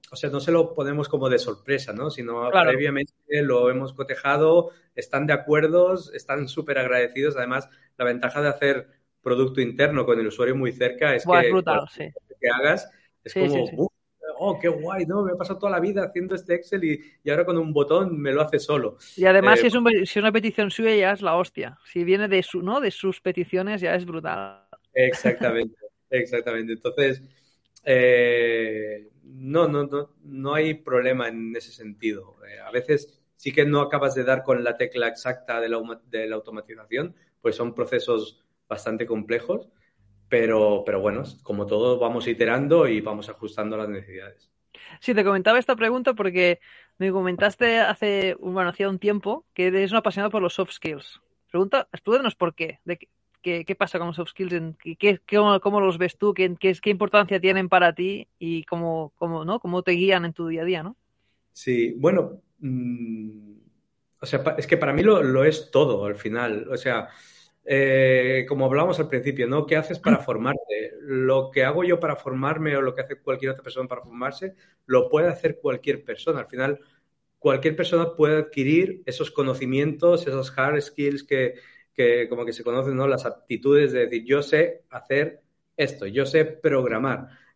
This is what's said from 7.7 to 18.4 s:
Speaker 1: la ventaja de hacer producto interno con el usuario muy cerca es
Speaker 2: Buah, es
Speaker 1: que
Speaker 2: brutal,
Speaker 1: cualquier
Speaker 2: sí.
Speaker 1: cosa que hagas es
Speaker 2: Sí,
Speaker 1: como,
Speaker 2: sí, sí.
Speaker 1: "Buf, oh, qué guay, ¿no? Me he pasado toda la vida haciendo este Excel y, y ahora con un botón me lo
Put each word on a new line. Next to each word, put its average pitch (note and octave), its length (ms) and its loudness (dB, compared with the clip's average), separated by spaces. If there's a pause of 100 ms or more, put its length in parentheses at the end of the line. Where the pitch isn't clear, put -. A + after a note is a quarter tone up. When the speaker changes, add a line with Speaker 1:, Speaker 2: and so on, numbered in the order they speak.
Speaker 1:
la B2+ 80 0
ventaja B2 340 -2
de D3 80 2
hacer C3+ 400 0 (340)
producto C3 380 0
interno C3 460 0
con A#2 120 2
el A2 100 -2
usuario B2+ 280 0
muy B2+ 160 -2
cerca C3 420 0
es B2 120 -2
Speaker 2:
Buah, F3 160 6
es - 40 4
Speaker 1:
que - 40 2
Speaker 2:
brutal, D#3 400 0
Speaker 1:
cualquier - 0 -
Speaker 2:
sí. D3+ 240 -12
Speaker 1:
cosa - 260 -20
que B2 80 0
hagas C#3+ 420 0 (320)
es - 120 -14
Speaker 2:
Sí, F#3+ 60 -2
Speaker 1:
como, C#3+ 100 2
Speaker 2:
sí, C3 160 0
sí. F2+ 100 -10
Speaker 1:
"Buf, - 120 0 (500)
oh, F#3+ 200 -2
qué E3+ 100 -2
guay, E3 360 -4
¿no? G3 200 -2
Me F3+ 80 -4
he F3 40 -4
pasado F#3 220 -8
toda G3 140 -2
la F3 80 0
vida F#3+ 240 -2
haciendo F#3 300 -6
este F3 200 -4
Excel F3 300 -4
y, D3+ 160 -2 (220)
y C#3+ 80 -4
ahora E3+ 140 2
con F3 140 0
un D#3+ 160 -2
botón D#3+ 440 2
me C#3+ 140 -2
lo D3 80 2